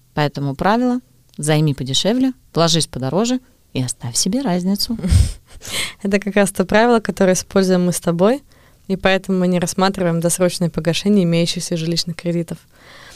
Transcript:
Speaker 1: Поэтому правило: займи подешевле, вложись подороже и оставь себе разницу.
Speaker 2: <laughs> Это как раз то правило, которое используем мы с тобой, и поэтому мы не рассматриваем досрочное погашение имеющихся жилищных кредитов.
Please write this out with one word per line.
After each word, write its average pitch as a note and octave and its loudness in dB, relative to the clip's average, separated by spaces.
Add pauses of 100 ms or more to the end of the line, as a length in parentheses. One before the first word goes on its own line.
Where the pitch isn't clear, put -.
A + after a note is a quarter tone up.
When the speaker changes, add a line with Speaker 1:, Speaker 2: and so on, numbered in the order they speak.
(140)
Speaker 1:
Поэтому C#3+ -2
правило: A#3+ 0 (360)
займи D3+ 2
подешевле, G3+ -2 (220)
вложись D#3+ 0
подороже F#3+ -2 (320)
и C3 -4
оставь A#2+ -8
себе A3+ -2
разницу. G3 -2 (520)
Speaker 2:
<laughs> - -10
Это G3+ 0
как G3 -4
раз G3+ 4
то - -2
правило, A3 4
которое F#3+ 2
используем F#3 2
мы F3+ 2
с E3+ -4
тобой, F#3+ 2 (460)
и G3 -2
поэтому F#3+ 0
мы F3+ 2
не F3 2
рассматриваем F3+ 0
досрочное F3 0
погашение E3+ 0
имеющихся E3+ 0
жилищных E3 -4
кредитов. E3+ -4 (580)